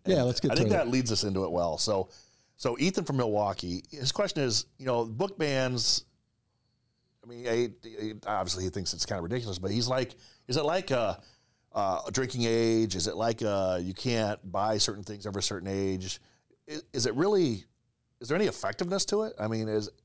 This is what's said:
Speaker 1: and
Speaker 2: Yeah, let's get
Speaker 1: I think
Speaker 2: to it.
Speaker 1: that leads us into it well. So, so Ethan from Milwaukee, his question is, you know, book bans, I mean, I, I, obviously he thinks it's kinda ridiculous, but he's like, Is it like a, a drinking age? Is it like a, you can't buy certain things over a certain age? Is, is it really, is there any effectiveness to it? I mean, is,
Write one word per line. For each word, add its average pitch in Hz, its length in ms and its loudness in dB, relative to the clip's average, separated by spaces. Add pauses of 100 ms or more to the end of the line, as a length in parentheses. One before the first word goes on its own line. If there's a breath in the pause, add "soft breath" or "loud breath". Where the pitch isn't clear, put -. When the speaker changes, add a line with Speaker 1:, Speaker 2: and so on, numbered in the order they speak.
Speaker 1:
and 190 80 4
Speaker 2:
Yeah, 143 100 6
let's 123 160 2
get - 120 2
Speaker 1:
I 127 40 2
think 120 140 4
Speaker 2:
to 208 60 4
it. - 20 4
Speaker 1:
that 143 100 2
leads 123 240 2
us 104 140 2
into 95 180 0
it 82 80 -2
well. 85 260 0
So, 98 320 0 (460 loud breath)
so 120 240 -2
Ethan 185 240 2
from 139 140 0
Milwaukee, 104 760 0
his 139 220 -2
question 196 300 0
is, 113 220 0 (120)
you 131 80 -14
know, 120 180 2
book 135 340 -4
bans, 131 680 0 (1160)
I 113 40 -20
mean, 120 200 -10
I, 117 220 4 (160)
I, 110 280 -6 (260)
obviously 92 240 -2
he 92 60 0
thinks 92 240 -4
it's 85 120 -4
kinda 95 160 -4
ridiculous, 101 380 -4
but 95 120 -2
he's 117 180 2
like, 127 260 -2 (320 loud breath)
Is 127 100 -2
it 156 60 2
like 180 280 0
a, 110 280 0 (560 soft breath)
a 95 260 0 (100)
drinking 123 340 -2
age? 113 500 4
Is 90 120 -2
it 85 100 -2
like 113 240 0
a, 98 420 2
you 95 100 -6
can't 110 460 0 (100)
buy 104 280 0
certain 101 260 0
things 104 240 -12
over 98 120 -4
a 92 40 0
certain 95 240 -4
age? 95 520 -2 (460 soft breath)
Is, 151 180 -12 (100)
is 117 140 0
it 107 80 0
really, 165 500 2 (560)
is 120 80 -8
there 156 80 2
any 202 100 2
effectiveness 180 580 -2
to 208 180 0
it? 220 140 -6
I 107 100 -2
mean, 110 200 0
is, 107 220 0 (160)